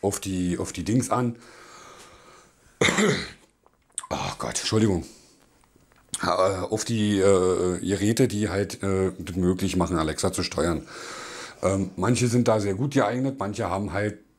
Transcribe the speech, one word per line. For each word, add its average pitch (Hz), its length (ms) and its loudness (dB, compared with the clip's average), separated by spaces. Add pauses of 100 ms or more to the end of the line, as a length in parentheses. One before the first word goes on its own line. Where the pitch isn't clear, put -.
auf 98 180 -2
die, 90 380 -2
auf 90 140 -6
die 87 120 -8
Dings 117 260 0
an. 120 260 0 (1400)
<coughs> 143 60 4 (1200)
Ach - 300 -6
Gott, - 200 -6
Entschuldigung. 107 460 2 (1160)
Äh, - 40 -2
auf 95 600 0
die, 104 320 2
äh, 92 640 4
Geräte, 104 460 2
die 104 220 0
halt, 98 340 -2
äh, 95 360 0
das 85 180 -8
möglich 92 400 2
machen, 90 220 0
Alexa 78 340 -2
zu 90 100 -4
steuern. 80 440 -2 (760)
Ähm, 95 340 0
manche 120 320 2
sind 120 200 4
da 110 120 4
sehr 101 140 -2
gut 139 200 -4
geeignet, 127 440 0
manche 101 300 -4
haben 95 240 -2
halt 101 260 -2 (200)